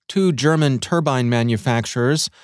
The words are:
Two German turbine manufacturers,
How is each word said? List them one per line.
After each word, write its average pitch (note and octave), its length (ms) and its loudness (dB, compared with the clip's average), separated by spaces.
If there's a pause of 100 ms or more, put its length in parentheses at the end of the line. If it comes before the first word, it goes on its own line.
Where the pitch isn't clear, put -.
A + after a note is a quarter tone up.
Two F#3+ 240 0
German D3 480 2
turbine C#3 500 0
manufacturers, A#2+ 1000 0 (140)